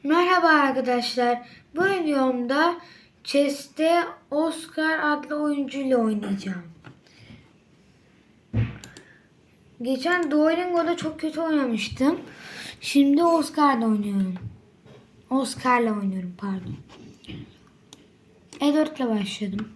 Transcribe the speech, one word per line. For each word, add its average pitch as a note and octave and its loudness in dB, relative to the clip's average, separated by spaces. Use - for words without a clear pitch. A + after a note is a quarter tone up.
Merhaba F4 4
arkadaşlar. B3 2
Bu F4 2
videomda D4 0
chess'te D4+ 0
Oscar D#4 -2
adlı D4 -2
oyuncuyla C#4 0
oynayacağım. G3+ -2
Geçen D4 0
Duolingo'da E4 2
çok D#4 -6
kötü D4+ -4
oynamıştım. C#4 0
Şimdi C#4+ 4
Oscar'da D4 2
oynuyorum. G3+ 0
Oscar'la B3 0
oynuyorum, F#3+ -4
pardon. F#3 -6
E C#4+ 2
dört D#4 0
ile B3+ 0
başladım. G#3 -4